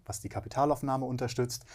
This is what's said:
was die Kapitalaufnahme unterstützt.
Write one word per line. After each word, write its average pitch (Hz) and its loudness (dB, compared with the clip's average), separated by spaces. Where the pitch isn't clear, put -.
was - -8
die - -8
Kapitalaufnahme 135 2
unterstützt. 123 0